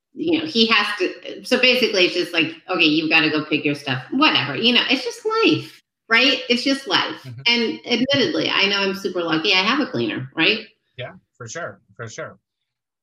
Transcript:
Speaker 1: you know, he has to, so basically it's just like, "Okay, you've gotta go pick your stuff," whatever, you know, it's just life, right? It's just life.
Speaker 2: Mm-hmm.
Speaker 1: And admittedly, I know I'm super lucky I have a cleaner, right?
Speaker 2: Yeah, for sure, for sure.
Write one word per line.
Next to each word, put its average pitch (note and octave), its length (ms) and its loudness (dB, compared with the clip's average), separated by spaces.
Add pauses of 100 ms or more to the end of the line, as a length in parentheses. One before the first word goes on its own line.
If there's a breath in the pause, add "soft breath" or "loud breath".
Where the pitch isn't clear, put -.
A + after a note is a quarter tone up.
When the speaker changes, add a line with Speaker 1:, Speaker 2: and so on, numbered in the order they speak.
(120)
Speaker 1:
you D3+ 260 0
know, D#3 80 -2
he A3 220 2
has G#3 180 2 (120)
to, - 460 -6
so B3 160 2
basically A#3+ 440 4
it's D#3+ 100 0
just F3 180 -2
like, E3 220 0 (140)
"Okay, E3+ 160 2
you've D#3 260 2
gotta D#3 200 4
go D3+ 140 -2
pick D3+ 200 -2
your C#3+ 100 0
stuff," C3 380 -6
whatever, C#4 420 2
you A3+ 180 2
know, A3+ 160 4
it's C4+ 140 0
just - 240 -8
life, A4 540 0 (280)
right? B3+ 400 2
It's A#3+ 140 0
just C4+ 240 -2
life. - 380 -2
Speaker 2:
Mm-hmm. B2 220 -14
Speaker 1:
And A#3 400 0
admittedly, A#3 640 0
I F#3+ 160 0
know G3+ 160 0
I'm G3 120 0
super F3+ 300 -4
lucky D#3+ 280 0
I F#3 100 4
have B3 180 2
a B3 100 -2
cleaner, A#2+ 460 -4
right? G3 320 0 (300)
Speaker 2:
Yeah, A#2+ 160 -12 (240)
for A#2 100 -16
sure, A2+ 320 -12 (160)
for A2+ 140 -12
sure. C3+ 280 -14 (640)